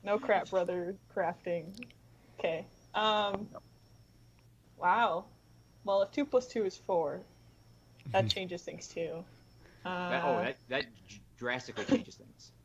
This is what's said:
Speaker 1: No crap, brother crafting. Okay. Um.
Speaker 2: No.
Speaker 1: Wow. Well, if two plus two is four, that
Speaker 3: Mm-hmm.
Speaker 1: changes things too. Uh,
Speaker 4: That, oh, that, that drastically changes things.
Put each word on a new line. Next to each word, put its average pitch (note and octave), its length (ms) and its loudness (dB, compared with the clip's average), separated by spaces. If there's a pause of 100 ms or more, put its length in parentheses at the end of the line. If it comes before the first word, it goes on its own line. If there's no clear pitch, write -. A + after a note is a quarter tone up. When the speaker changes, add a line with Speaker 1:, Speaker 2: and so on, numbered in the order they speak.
Speaker 1:
No G3+ 140 2
crap, F3+ 320 2
brother F3+ 440 0 (220)
crafting. F3 680 -2 (520)
Okay. E3 280 -2 (280)
Um. G#3 600 2
Speaker 2:
No. - 60 -14 (1160)
Speaker 1:
Wow. F#3+ 480 2 (600)
Well, G3 180 4
if G3 100 0
two C#4+ 140 0
plus B3+ 200 2
two A3 200 -2
is F#3+ 100 -2
four, E3+ 460 0 (920)
that F#3+ 120 4
Speaker 3:
Mm-hmm. G#2+ 40 0
Speaker 1:
changes F#3 340 -4
things - 260 -10
too. E3 360 -6 (640)
Uh, F3+ 240 -2
Speaker 4:
That, F3 140 0
oh, F3 180 2
that, C3 140 -2 (120)
that C3 180 -2 (520)
drastically B2 480 -4
changes - 300 2
things. - 360 -20 (120)